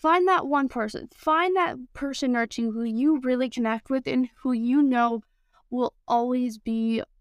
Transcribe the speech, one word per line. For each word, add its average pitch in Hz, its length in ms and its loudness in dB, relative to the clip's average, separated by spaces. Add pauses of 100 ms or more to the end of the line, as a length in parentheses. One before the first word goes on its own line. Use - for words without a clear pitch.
Find 359 280 4
that 359 180 2
one 269 240 0
person. 214 440 -8
Find 339 420 0
that 349 200 0 (160)
person 269 420 -2
or 233 120 0
two 233 260 -4
who 226 120 -4
you 254 360 0
really 254 300 0
connect 226 400 -4
with 262 160 -2
and 254 300 0
who 254 160 -2
you 247 300 2
know 240 400 2 (460)
will 247 240 -2 (160)
always 247 480 0
be 226 460 -2 (180)